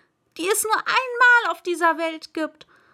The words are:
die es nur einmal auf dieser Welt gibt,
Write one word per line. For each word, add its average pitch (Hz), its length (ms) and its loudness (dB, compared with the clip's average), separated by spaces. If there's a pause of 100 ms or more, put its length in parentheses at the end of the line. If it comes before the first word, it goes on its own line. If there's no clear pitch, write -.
(360)
die 359 120 -6
es 427 160 0
nur 440 120 0
einmal 480 760 2
auf 339 100 -10
dieser 330 340 0
Welt 320 380 -8
gibt, 302 320 -8 (280)